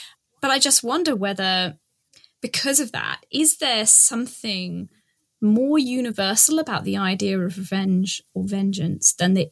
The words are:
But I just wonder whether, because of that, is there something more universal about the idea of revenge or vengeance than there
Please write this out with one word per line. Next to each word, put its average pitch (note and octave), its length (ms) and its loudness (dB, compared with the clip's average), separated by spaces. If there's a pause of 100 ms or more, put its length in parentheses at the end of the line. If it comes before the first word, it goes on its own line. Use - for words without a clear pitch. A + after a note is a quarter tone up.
(420)
But C4+ 80 2
I C4+ 80 2
just C4+ 240 4
wonder D4+ 340 0
whether, F#3 600 -2 (640)
because C#4 380 -2
of B3 120 -8
that, - 280 -8 (100)
is D4+ 280 0
there A#3 280 -2
something F#3+ 1040 0 (520)
more B3 380 4
universal B3 800 0
about C4 260 -2
the F#3+ 120 -2
idea F#3+ 420 0
of F3+ 180 -2
revenge F#3+ 640 -2 (120)
or F#3+ 100 -2
vengeance G3 680 -2
than F#3 200 2
there F#3+ 180 2